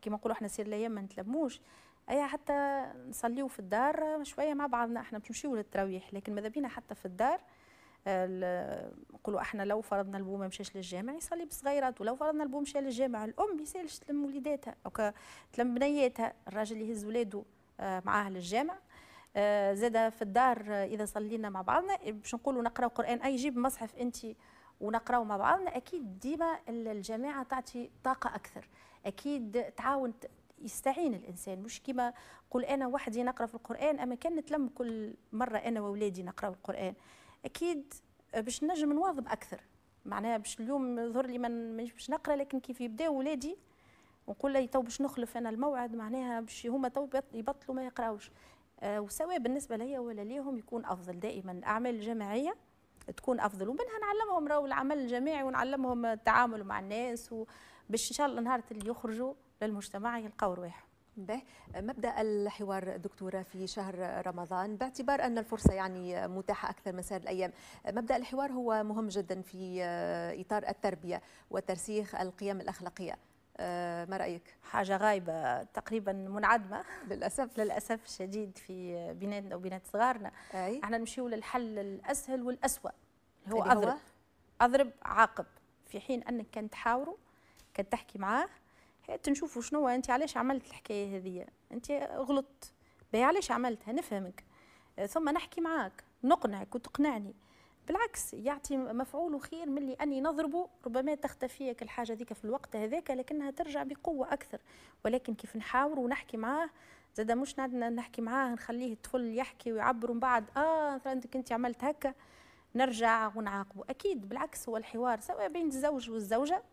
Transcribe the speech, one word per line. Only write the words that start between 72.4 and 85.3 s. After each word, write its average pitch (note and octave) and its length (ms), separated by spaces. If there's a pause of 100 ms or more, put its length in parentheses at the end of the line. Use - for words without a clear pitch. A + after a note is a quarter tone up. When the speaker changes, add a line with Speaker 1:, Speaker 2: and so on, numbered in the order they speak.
Speaker 2:
الأخلاقية، F3+ 580 (380)
آه، F3 480
ما F#3+ 120
رأيك؟ F3+ 460
Speaker 1:
حاجة G3 340
غايبة E3+ 680
تقريبًا G#3+ 500
منعدمة. G3+ 720 (260)
Speaker 2:
للأسف. A3+ 480
Speaker 1:
للأسف A3 460
الشديد G3 540
في F3 560
بيناتنا G3 420
وبينات F#3 300
صغارنا. A3+ 460 (220)
Speaker 2:
أي. F#3+ 300
Speaker 1:
احنا A3+ 140
نمشيو A3+ 300
للحل A3 500
الأسهل B3 640
والأسوأ، B3 480 (540)
اللي G3+ 100
هو A3 80
Speaker 2:
اللي B3+ 120
هو؟ G#3+ 40
Speaker 1:
أضرب. A#3+ 200 (600)
أضرب، B3 300 (120)
عاقب. - 440 (400)